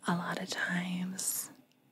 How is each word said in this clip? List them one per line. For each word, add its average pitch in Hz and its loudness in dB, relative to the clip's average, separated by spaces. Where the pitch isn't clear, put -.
A 180 6
lot 175 0
of 190 -6
times, 180 0